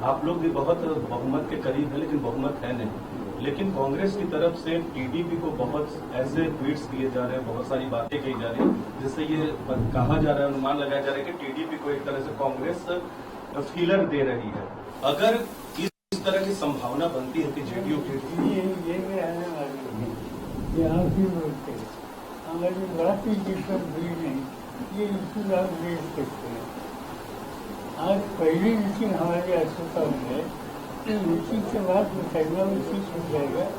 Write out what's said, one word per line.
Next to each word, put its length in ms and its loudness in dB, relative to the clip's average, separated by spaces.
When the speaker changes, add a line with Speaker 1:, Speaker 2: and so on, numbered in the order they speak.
Speaker 1:
आप 220 2
लोग 140 2
भी 100 4
बहुत 280 4
बहुमत 400 0
के 60 -2
करीब 360 0
है, 60 -2
लेकिन 220 0
बहुमत 440 0
है 140 -2
नहीं। 140 -2
लेकिन 320 0
कांग्रेस 460 2
की 60 0
तरफ 320 2
से 240 0
टीडीपी 580 -2
को 100 -2
बहुत 680 -2
ऐसे 300 2
ट्वीट्स 380 0
दिए 300 -2
जा 140 0
रहे 120 -2
हैं, 100 -4
बहुत 200 -4
सारी 180 0
बातें 360 -2
कही 120 -2
जा 160 -2
रही 120 0
हैं, 400 2
जिससे 220 -2
ये 140 2
ब-, 560 0
कहा 240 6
जा 140 6
रहा 160 4
है, 60 2
अनुमान 240 2
लगाया 240 2
जा 60 0
रहा 100 0
है 60 -2
कि 80 -6
टीडीपी 460 -4
को 120 -4
एक 160 0
तरह 140 -2
से 100 -4
कांग्रेस 560 -2
फीलर 480 4
दे 180 2
रही 260 0
है। 180 -6
अगर 420 4
इस, 120 0
इस 120 -2
तरह 200 4
की 80 0
संभावना 540 0
बनती 340 -2
है 100 2
कि 100 -4
जेडीयू 360 0
की 160 -2
Speaker 2:
ये, 120 2
ये 380 0
भी 200 -2
आने 280 -2
वाली 500 -6
है, 300 -4
ये 120 4
आप 280 4
ही 60 6
बोलते 480 0
हैं, 160 -8
हमारी 540 0
बात 240 2
ही 80 4
जिस 300 -2
पर 80 -2
हुई 360 -2
नहीं, 320 -2
ये 60 2
इशू 500 0
आप 100 4
देख 340 -2
सकते 480 -6
हैं। 140 -6
आज 240 4
पहली 540 4
मीटिंग 360 2
हमारी 400 2
अशोका 480 2
में 260 2
है, 420 -4
तो 60 2
मीटिंग 480 2
के 180 0
बाद 340 4
मुकदमा 500 2
उसी 380 0
छूट 300 -4
जाएगा। 360 2